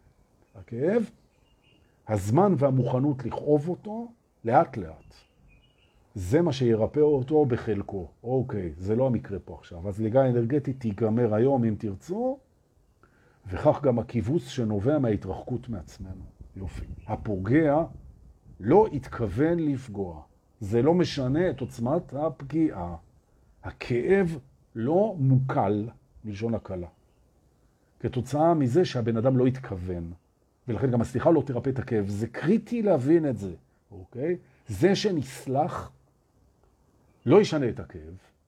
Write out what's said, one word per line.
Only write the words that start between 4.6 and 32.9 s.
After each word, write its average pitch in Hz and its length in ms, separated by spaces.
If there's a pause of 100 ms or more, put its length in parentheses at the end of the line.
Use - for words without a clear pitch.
לאט. - 380 (1000)
זה 107 280
מה 165 100
שירפא 117 480
אותו 147 440
בחלקו. 101 640 (140)
אוקיי, 117 560
זה 101 180
לא 131 100
המקרה 107 320
פה 87 160
עכשיו. 87 340
הזליגה 110 340
האנרגטית 131 580
תיגמר 110 540
היום, 123 300
אם 110 140
תרצו, 208 600 (1080)
וכך 135 360
גם 123 160
הקיבוץ 120 440
שנובע 110 560
מההתרחקות 110 720
מעצמנו. 95 560 (320)
יופי. - 300 (200)
הפוגע 123 760 (760)
לא 170 320
התכוון 135 640
לפגוע. 101 640 (380)
זה 113 220
לא 160 120
משנה 156 560
את - 100
עוצמת 127 540
הפגיעה. 139 840 (640)
הכאב 165 760 (360)
לא 175 440
מוקל, 127 720 (380)
מלשון 110 280
הקלה. 90 340 (1120)
כתוצאה 147 540
מזה 147 300
שהבן 113 320
אדם 127 200
לא 123 100
התכוון. 90 640 (560)
ולכן 120 220
גם 120 100
הסליחה 123 300
לא 156 160
תרפא 127 240
את 131 80
הכאב. 104 300
זה 101 180
קריטי 226 560
להבין 156 460